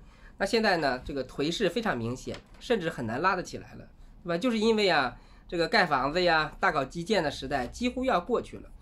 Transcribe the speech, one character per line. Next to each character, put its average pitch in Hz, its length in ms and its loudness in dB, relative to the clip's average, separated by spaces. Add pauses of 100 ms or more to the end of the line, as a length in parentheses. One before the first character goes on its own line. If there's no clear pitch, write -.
(380)
那 196 80 -2
现 220 160 2
在 202 160 4
呢 131 260 0
这 - 80 -10
个 135 140 -4
颓 151 260 -2
势 175 160 0
非 175 140 -2
常 180 160 -2
明 117 180 -4
显， 123 220 -10 (220)
甚 233 200 0
至 165 80 -4
很 147 200 -4
难 117 120 -4
拉 190 160 2
得 180 60 -2
起 143 160 -10
来 90 160 -16
了， - 140 -18 (360)
对 175 60 -6
吧？ 170 80 0
就 247 140 0
是 226 80 0
因 220 160 4
为 208 120 4
啊 143 300 4 (300)
这 180 100 -4
个 165 100 2
盖 190 200 4
房 139 260 2
子 180 80 0
呀、 160 380 2
大 190 120 2
搞 147 140 0
基 170 180 -8
建 185 200 2
的 143 80 0
时 - 160 -10
代 131 180 -2
几 240 240 -4
乎 254 160 -4
要 196 160 2
过 208 180 -2
去 - 180 -8
了。 - 120 -18 (120)